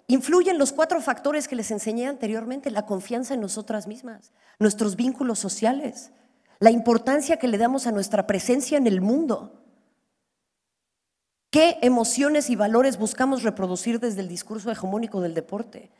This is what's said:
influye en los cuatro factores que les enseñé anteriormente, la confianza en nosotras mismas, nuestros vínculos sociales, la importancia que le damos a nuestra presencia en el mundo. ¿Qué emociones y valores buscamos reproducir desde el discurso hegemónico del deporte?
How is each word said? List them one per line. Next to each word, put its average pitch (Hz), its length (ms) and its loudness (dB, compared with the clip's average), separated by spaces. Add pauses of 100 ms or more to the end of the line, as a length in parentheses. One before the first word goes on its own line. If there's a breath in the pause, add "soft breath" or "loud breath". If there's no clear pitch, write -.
influye 339 440 4
en 339 80 2
los 277 120 2
cuatro 320 300 0
factores 285 460 -2
que 254 80 -6
les 226 160 -6
enseñé 220 360 -4
anteriormente, 247 600 -6
la 208 160 -4
confianza 233 480 -4
en 240 80 -2
nosotras 208 460 -6
mismas, 226 440 -16 (280 soft breath)
nuestros 208 360 2
vínculos 247 440 -2
sociales, 226 720 -4 (480 soft breath)
la 220 100 8
importancia 240 680 2
que 254 100 0
le 220 100 2
damos 254 300 0
a 233 40 0
nuestra 202 360 0
presencia 254 500 0
en 262 80 4
el 190 160 2
mundo. 240 600 -2 (1900)
¿Qué 330 320 6
emociones 254 720 2
y 233 40 0
valores 220 440 2
buscamos 254 420 0
reproducir 196 580 -2
desde 214 220 -4
el 190 60 -8
discurso 196 420 -10
hegemónico 208 520 -4
del 170 120 -4
deporte? - 680 -8